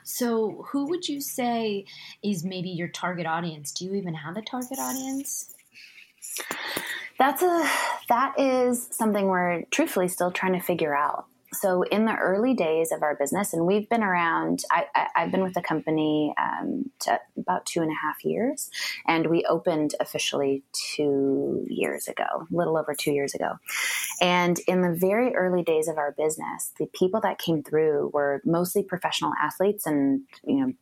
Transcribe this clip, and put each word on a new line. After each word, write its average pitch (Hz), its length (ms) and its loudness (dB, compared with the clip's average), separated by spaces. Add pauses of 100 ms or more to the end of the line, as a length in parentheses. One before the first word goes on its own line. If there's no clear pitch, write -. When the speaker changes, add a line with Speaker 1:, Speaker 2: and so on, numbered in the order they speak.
Speaker 1:
So 226 680 -2
who 277 160 -2
would 349 220 -4
you 285 120 -6
say 226 680 -2 (360)
is 196 220 -2
maybe 185 260 -4
your 175 160 -4
target 175 400 -4
audience? 160 460 -4
Do 180 140 -8
you 190 100 -4
even 180 180 -4
have 156 220 -8
a 220 60 -8
target 254 360 -8
audience? 269 760 -6 (1700)
Speaker 2:
That's 269 240 4
a, 339 260 4 (400)
that 247 300 2
is 254 540 2
something 208 340 2
we're 180 440 2
truthfully 208 380 2
still 180 220 0
trying 180 240 0
to 175 60 0
figure 160 360 0
out. 143 300 0 (260)
So 185 300 2
in 214 240 2
the 220 100 2
early 214 380 2
days 165 380 2
of 156 100 -2
our 151 120 2
business, 170 380 0
and 165 140 2
we've 208 220 2
been 233 140 2
around, 170 680 2
I, 165 240 4
I, 143 220 2
I've 170 140 2
been 190 120 2
with 185 100 0
the 180 80 0
company, 156 800 2
um, - 500 -2 (100)
to - 200 0 (160)
about 180 300 -2
two - 160 -2
and 160 80 0
a 151 40 -4
half - 300 -6
years, 202 460 -2 (360)
and 165 200 2
we 165 180 4
opened 160 560 0
officially 139 600 -2 (340)
two 139 720 0
years - 400 -4
ago, - 160 -4 (260)
a 175 60 -2
little 160 220 0
over 151 160 -4
two 147 180 -2
years 139 220 -2
ago. - 240 -4 (640)
And 175 460 4
in 185 140 2
the 175 180 2
very 208 360 2
early 180 280 2
days 160 260 2
of 156 100 -2
our 147 140 -2
business, 156 680 -4
the 156 80 -2
people 185 340 2
that - 180 0
came 160 240 0
through 147 520 2
were 143 320 2
mostly 175 360 2
professional 165 500 -2 (100)
athletes 196 440 0
and, 139 360 2 (240)
you 139 200 2
know 127 140 -2